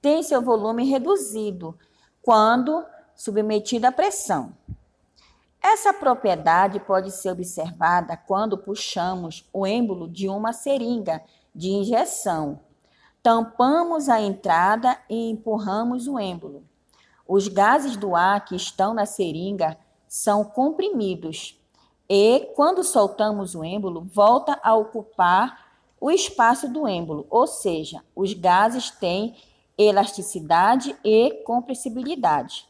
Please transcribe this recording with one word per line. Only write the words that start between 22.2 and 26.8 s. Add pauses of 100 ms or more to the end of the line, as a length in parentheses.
quando
soltamos
o
êmbolo,
volta
a
ocupar (320)
o
espaço
do